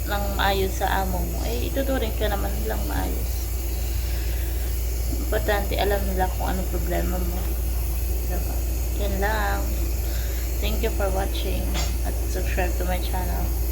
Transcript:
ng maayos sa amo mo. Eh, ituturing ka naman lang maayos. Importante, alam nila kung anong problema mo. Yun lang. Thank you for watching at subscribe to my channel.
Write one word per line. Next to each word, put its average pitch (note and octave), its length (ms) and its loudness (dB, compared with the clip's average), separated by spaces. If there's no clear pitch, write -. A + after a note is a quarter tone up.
ng G3+ 200 -2
maayos F#3+ 400 2
sa F#3+ 240 2
amo F#3 160 0
mo. F3 320 -2
Eh, A#3+ 240 0
ituturing C4 480 0
ka A3+ 80 2
naman G3 240 0
lang G#3+ 160 0
maayos. - 480 0
Importante, G#3+ 640 0
alam G3+ 200 2
nila F#3 240 2
kung E3 160 0
anong F3 160 -2
problema F3 480 0
mo. F3+ 240 0
Yun F#3+ 960 0
lang. G3+ 420 2
Thank G#3+ 240 0
you A3 80 2
for G3+ 240 0
watching F#3+ 480 0
at - 120 0
subscribe F#3 520 0
to F3+ 60 0
my F3+ 140 2
channel. F3+ 720 0